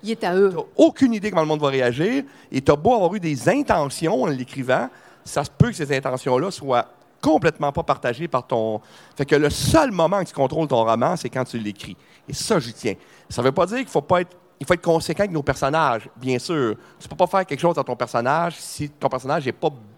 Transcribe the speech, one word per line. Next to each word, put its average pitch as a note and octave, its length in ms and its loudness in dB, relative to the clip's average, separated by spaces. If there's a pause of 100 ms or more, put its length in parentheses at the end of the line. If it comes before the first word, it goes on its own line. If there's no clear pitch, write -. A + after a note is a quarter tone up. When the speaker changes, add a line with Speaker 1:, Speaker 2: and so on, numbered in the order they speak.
Speaker 1:
Il G#3+ 80 -6
est A3 100 -6
à F3+ 140 0
eux. G3 180 4
Speaker 2:
T'as D#3+ 80 -4 (140)
aucune C#4 380 4
idée G#3 160 -4
comment E3+ 120 2
le D#3 60 0
monde D3+ 140 0
va C#3+ 60 2
réagir. C3+ 540 0 (300)
Et C3 80 -2
t'as D3 160 6
beau F#3+ 180 2
avoir F#3 200 2
eu G#3+ 60 -4
des D3+ 280 -2
intentions F#3+ 720 0
en A3 40 0
l'écrivant, C3+ 640 -2 (360)
ça - 180 -4
se - 80 -8
peut A#3+ 200 4
que G3+ 60 -10
ces C#3+ 200 -2
intentions-là C3 560 -2
soient B2+ 340 -2 (360)
complètement D#3+ 500 2
pas E3+ 100 -4
partagées B2+ 460 -2
par B2 180 -2
ton. A2 340 -2 (360)
Fait C#3+ 80 -2
que C#3+ 100 2
le D3 160 4
seul D4+ 400 2
moment F3+ 320 2
que E3 60 -6
tu - 60 -20
contrôles D#3 340 0
ton A#2 160 4
roman, A#2+ 320 2
c'est B2 140 -8
quand B2+ 140 -2
tu B2 140 -8
l'écris. G#2 380 -8 (320)
Et - 60 -10
ça, - 260 0
j'y A#2 140 -10
tiens. G2+ 200 -4 (360)
Ça - 100 -6
veut B2+ 120 4
pas F3 120 2
dire G#3+ 140 -4
qu'il C4 100 -6
faut D3 140 -2
pas F3+ 180 2
être, F3 160 -8 (240)
il C#3 60 -12
faut F3+ 80 4
être F3 100 -4
conséquent E3 380 0
avec G3+ 100 -2
nos D3+ 100 -2
personnages, C#3 640 0 (100)
bien B2 220 -2
sûr. C3+ 360 -2 (260)
Tu - 80 -20
peux D3+ 80 -12
pas F3+ 100 2
faire F#3+ 200 0
quelque C#3 140 -6
chose E3+ 140 2
dans D3 100 -2
ton B2 120 -6
personnage C#3 640 0
si - 300 -10
ton - 180 -6
personnage C3+ 400 -2
est A2+ 40 -4
pas D#3+ 180 -2 (280)